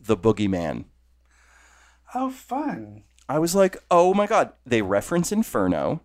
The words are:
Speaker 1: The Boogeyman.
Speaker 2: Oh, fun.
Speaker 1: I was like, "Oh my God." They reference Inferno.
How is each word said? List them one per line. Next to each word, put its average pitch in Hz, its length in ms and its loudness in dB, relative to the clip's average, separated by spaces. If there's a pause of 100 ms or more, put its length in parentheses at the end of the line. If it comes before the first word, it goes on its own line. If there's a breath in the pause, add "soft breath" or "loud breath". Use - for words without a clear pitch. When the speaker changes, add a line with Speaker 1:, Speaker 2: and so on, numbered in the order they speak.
Speaker 1:
The 107 160 0
Boogeyman. 90 680 -2 (1300 soft breath)
Speaker 2:
Oh, 262 160 -4
fun. 185 760 -8 (240)
Speaker 1:
I 135 100 -2
was 170 160 0
like, 190 220 4 (140)
"Oh 185 240 6
my 202 120 2
God." 185 260 0 (140)
They 120 160 2
reference 101 480 0
Inferno. 98 760 -2